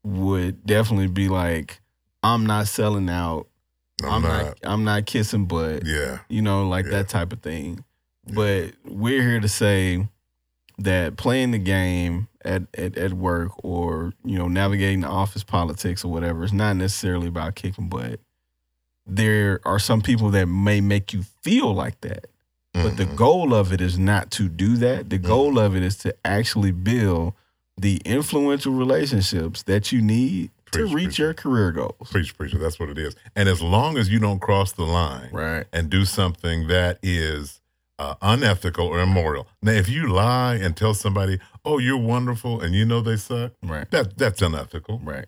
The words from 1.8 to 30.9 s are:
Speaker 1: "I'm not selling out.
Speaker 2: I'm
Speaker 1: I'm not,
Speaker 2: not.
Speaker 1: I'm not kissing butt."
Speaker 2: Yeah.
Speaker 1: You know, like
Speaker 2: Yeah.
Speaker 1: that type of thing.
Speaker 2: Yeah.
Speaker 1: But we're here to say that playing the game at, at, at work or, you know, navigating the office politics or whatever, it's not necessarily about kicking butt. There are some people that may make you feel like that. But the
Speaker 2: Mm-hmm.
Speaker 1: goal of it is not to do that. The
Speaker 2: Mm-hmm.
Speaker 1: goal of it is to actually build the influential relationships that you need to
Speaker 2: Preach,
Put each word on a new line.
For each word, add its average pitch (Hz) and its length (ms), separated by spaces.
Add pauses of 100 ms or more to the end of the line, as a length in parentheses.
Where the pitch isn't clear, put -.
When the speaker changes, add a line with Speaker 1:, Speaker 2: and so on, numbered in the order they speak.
Speaker 1:
"I'm 113 240
not 107 200
selling 104 440
out. 85 360 (560)
Speaker 2:
I'm 67 80
Speaker 1:
I'm 78 120
not, 80 220
Speaker 2:
not. 73 200
Speaker 1:
I'm 107 200
not 104 220
kissing 107 400
butt." 80 400
Speaker 2:
Yeah. 71 420
Speaker 1:
You 110 140
know, 98 260
like 92 180
Speaker 2:
Yeah. 101 60
Speaker 1:
that 98 160
type 85 240
of - 80
thing. 80 440 (420)
Speaker 2:
Yeah. 110 80
Speaker 1:
But 98 380 (120)
we're 120 380
here 117 180
to 104 80
say 95 600 (680)
that 92 380
playing 127 360
the 113 60
game 90 680 (160)
at, 92 180 (120)
at, 92 220
at 92 160
work 92 400 (120)
or, 85 480 (120)
you 107 140
know, 87 100
navigating 98 520
the 82 80
office 98 360
politics 90 600
or 87 80
whatever, 82 320
it's 101 80
not 101 240
necessarily 92 520
about 85 280
kicking 95 320
butt. 58 320 (840)
There 104 580
are 95 140
some 110 240
people 110 280
that 98 160
may 98 340
make 101 320
you 95 100 (200)
feel 214 320
like - 280
that. - 240 (460)
But 95 240
the 101 80
Speaker 2:
Mm-hmm. 80 120
Speaker 1:
goal 147 380
of 95 180
it 90 100
is 90 160
not 95 340
to 101 160
do 95 300
that. 120 320
The 95 80
Speaker 2:
Mm-hmm. 92 80
Speaker 1:
goal 131 320
of 104 180
it 92 60
is 92 160
to - 160 (100)
actually 101 480
build 92 640 (420)
the 98 280
influential 143 680
relationships 127 920
that 101 280
you 127 80
need 120 500 (220)
to - 80
Speaker 2:
Preach, 220 140